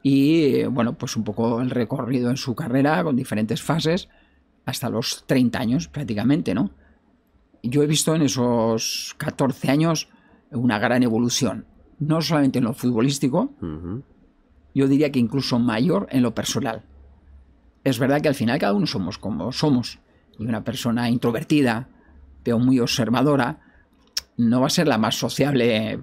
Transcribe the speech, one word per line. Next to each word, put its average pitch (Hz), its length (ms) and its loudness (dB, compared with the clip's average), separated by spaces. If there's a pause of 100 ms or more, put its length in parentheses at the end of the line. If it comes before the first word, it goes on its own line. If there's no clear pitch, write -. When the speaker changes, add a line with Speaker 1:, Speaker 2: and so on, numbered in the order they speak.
Speaker 1:
Y, 139 600 4
eh, 110 60 -2
bueno, 120 300 0
pues - 200 -6
un 104 80 -4
poco 113 340 -2
el 127 120 -2
recorrido 123 580 -2
en 131 80 -2
su 120 180 -6
carrera 143 480 0
con 147 140 -2
diferentes 110 440 -4
fases 165 460 -2 (580)
hasta - 240 -6
los - 380 -6
treinta 127 320 2
años 131 300 -2
prácticamente, 110 680 0
¿no? 185 160 -2 (920)
Yo 131 200 2
he - 40 4
visto 156 280 0
en 160 60 2
esos 117 960 0
catorce - 520 -4
años 156 380 0 (440)
una 117 280 0
gran 120 240 2
evolución, 117 600 0 (340)
no 156 220 0
solamente 139 380 2
en - 60 2
lo 113 80 -2
futbolístico, 139 880 0
Speaker 2:
Ujú. 85 420 -8 (680)
Speaker 1:
yo 135 140 2
diría 139 240 4
que 131 80 0
incluso 123 400 0
mayor 123 520 0
en 131 100 2
lo 117 120 2
personal. 113 500 -4 (1000)
Es 123 160 0
verdad 139 220 2
que 156 80 2
al 135 60 0
final 120 220 0
cada 202 160 0
uno 190 140 0
somos 95 300 -4
como 104 340 -6
somos, 127 480 0 (380)
y 110 80 -8
una 113 180 -4
persona 117 460 -2
introvertida, 120 800 0 (520)
pero 117 160 0
muy 127 220 4
observadora, 127 800 2 (760)
no 120 240 2
va 131 60 2
a - 20 0
ser 160 180 2
la 120 100 2
más 110 220 0
sociable 117 840 0